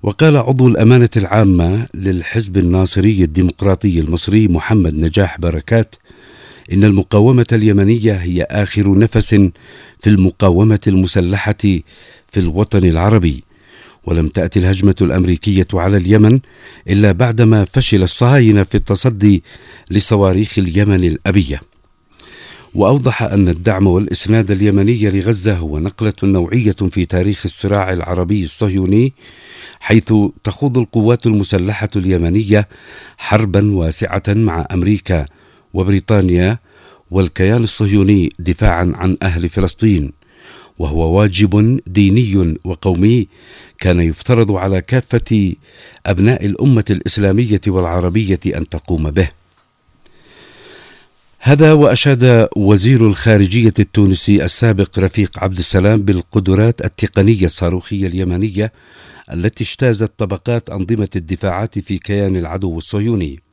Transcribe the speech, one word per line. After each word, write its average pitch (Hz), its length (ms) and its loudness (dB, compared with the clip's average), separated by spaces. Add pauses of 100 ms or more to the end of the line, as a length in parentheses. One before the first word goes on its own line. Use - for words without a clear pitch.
وقال 147 340 2
عضو 127 320 2
الأمانة 120 480 4
العامة 98 760 0
للحزب 95 640 -4
الناصري 92 640 0
الديمقراطي 90 760 -2
المصري 98 480 0
محمد 85 460 0
نجاح 82 460 -2
بركات 85 540 -2 (800)
إن 98 120 2
المقاومة 107 680 2
اليمنية 107 600 2
هي 90 300 -4
آخر 98 560 0
نفس 110 360 0 (680)
في - 60 -4
المقاومة 98 800 2
المسلحة 95 760 0
في 92 200 0 (540)
الوطن 92 480 0
العربي، 85 600 2 (600)
ولم 82 240 -2
تأتي 85 300 -4
الهجمة 92 420 2
الأمريكية 90 760 0
على 95 220 0
اليمن 107 440 4 (480)
إلا 101 240 2
بعدما 113 520 2
فشل 107 380 0
الصهاينة 113 600 4
في - 120 -4
التصدي 101 680 0 (480)
لصواريخ 98 680 0
اليمن 95 460 0
الأبية. 82 560 -2 (1120)
وأوضح 120 480 0
أن 98 260 0
الدعم 92 380 0
والإسناد 101 640 0
اليمني 101 600 0
لغزة 98 460 -2
هو 78 220 -6
نقلة 98 340 -4 (100)
نوعية 98 500 0
في 90 320 -4
تاريخ 92 400 -4
الصراع 98 480 -4
العربي 90 520 -4
الصهيوني، 98 680 -2 (680)
حيث 113 320 0 (320)
تخوض 127 340 -2
القوات 117 480 0
المسلحة 104 680 -2
اليمنية 95 720 0 (500)
حربا 104 580 0
واسعة 87 520 -4
مع 101 440 -2
أمريكا 92 540 -2 (480)
وبريطانيا 92 840 0 (520)
والكيان 95 520 0
الصهيوني 101 760 0
دفاعا 90 580 0
عن 90 260 -2
أهل 85 260 -4
فلسطين، 95 640 -2 (680)
وهو 80 400 -2
واجب 104 680 0
ديني 95 800 0
وقومي 95 640 0 (500)
كان 90 220 0
يفترض 104 520 0
على 95 280 -2
كافة 113 720 -2 (540)
أبناء 101 400 0
الأمة 113 440 0
الإسلامية 101 760 0
والعربية 90 800 -2
أن 80 220 -6
تقوم 78 420 -4
به. 87 180 0 (2000)
هذا 147 340 4
وأشاد 127 840 4
وزير 107 500 4
الخارجية 104 720 2
التونسي 98 640 2
السابق 101 540 -2
رفيق 95 460 -2
عبد 95 120 -4
السلام 98 460 0
بالقدرات 98 840 0
التقنية 101 600 0
الصاروخية 92 640 -4
اليمنية 95 640 -4 (600)
التي 90 320 -6
اجتازت 110 540 -2
طبقات 110 520 -6
أنظمة 95 460 -4
الدفاعات 92 640 -6
في 95 200 -8
كيان 101 380 -4
العدو 85 420 -6
الصهيوني 101 600 -6 (120)